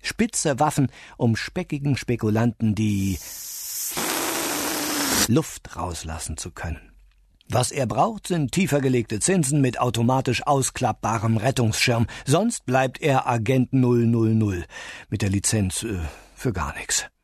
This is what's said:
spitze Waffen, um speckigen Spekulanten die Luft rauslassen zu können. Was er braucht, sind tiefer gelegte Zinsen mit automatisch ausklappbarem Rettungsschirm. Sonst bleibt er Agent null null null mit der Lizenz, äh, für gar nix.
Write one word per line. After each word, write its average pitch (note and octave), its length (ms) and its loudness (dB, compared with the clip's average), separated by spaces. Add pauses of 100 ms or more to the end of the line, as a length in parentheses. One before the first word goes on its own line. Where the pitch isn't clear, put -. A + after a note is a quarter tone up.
spitze - 560 0
Waffen, D3+ 320 2 (260)
um A#2 180 2
speckigen C#3+ 640 -2
Spekulanten A2 760 0
die G2 420 0 (2000)
Luft - 480 0
rauslassen E2 600 -8
zu - 140 -10
können. - 380 -10 (640)
Was B2 200 0
er C3+ 160 -2
braucht, E3+ 400 -2
sind D#3 240 0
tiefer D#3 280 2
gelegte B2 400 0
Zinsen D#3 400 2
mit B2+ 200 2
automatisch B2 680 0
ausklappbarem A2+ 920 0
Rettungsschirm. A#2 680 2 (180)
Sonst F#3+ 440 0
bleibt C3 340 0
er C#3 260 2
Agent B2 460 2
null B2 320 6
null A2+ 300 4
null G2+ 300 0 (440)
mit G#2 140 -2
der G2+ 60 2
Lizenz, G2 520 0
äh, A2+ 160 -4 (380)
für A#2+ 180 -4
gar E2+ 220 -4
nix. - 320 -4 (160)